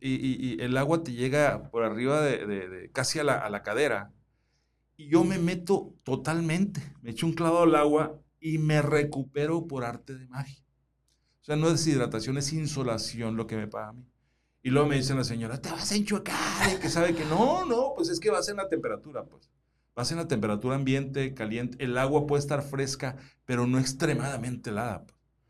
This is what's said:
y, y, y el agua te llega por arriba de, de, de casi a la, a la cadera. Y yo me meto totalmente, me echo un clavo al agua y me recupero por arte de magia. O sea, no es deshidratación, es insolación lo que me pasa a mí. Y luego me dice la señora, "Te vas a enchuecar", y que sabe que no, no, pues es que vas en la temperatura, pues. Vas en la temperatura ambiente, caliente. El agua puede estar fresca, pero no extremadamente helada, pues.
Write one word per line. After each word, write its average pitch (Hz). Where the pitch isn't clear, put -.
y, 131
y, 127
y -
el 123
agua 160
te 127
llega 127
por 117
arriba 123
de, 131
de, 98
de 92
casi 131
a 147
la, 135
a 107
la 101
cadera. 107
Y 147
yo 165
me 170
meto 175
totalmente, 165
me 117
echo 165
un 160
clavo 170
al 160
agua 151
y 156
me 151
recupero 147
por 131
arte 120
de 127
magia. 131
O -
sea, 151
no 156
es 165
deshidratación, 127
es 143
insolación 117
lo 113
que 110
me 107
pasa 110
a -
mí. 123
Y 127
luego 147
me 143
dice 135
la 131
señora, 117
"Te -
vas -
a -
enchuecar", 208
y 185
que 160
sabe 170
que 156
no, 254
no, 262
pues -
es 175
que 202
vas 180
en 202
la 196
temperatura, 123
pues. -
Vas 120
en 165
la 165
temperatura 110
ambiente, 135
caliente. 120
El 123
agua 143
puede 143
estar 143
fresca, 135
pero 123
no 127
extremadamente 131
helada, 107
pues. -